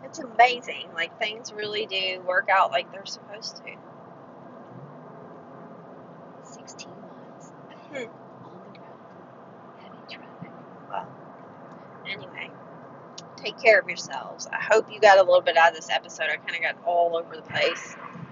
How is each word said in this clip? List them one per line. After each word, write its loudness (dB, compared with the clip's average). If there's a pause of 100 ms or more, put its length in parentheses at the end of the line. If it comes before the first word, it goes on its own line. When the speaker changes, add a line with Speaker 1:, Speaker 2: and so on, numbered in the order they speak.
Speaker 1:
It's -14
amazing. 2
Like, -6
things -8
really -4
do -4
work 0
out 4
like -4
they're -14
supposed -14
to. -16 (2750)
Speaker 2:
Sixteen -20 (100)
miles -20 (380)
Speaker 1:
Hmm. -14
Speaker 2:
ahead -10 (360)
on -18 (220)
the -20
road. - (1000)
Heavy -20
traffic. -18 (380)
Speaker 1:
Well, -8 (1000)
anyway, -14 (840)
take -10
care 8
of -4
yourselves. -10
I -8
hope 2
you -14
got 10
a 10
little 6
bit 2
out 8
of -12
this -14
episode. -4
I -2
kinda -8
got -4
all 2
over -8
the -16
place. -2 (360)